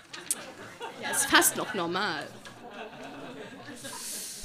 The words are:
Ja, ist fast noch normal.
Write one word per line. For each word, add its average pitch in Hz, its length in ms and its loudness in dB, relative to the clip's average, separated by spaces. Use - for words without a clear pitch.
Ja, - 80 0
ist 254 160 4
fast 311 280 10
noch 180 200 0
normal. 175 500 2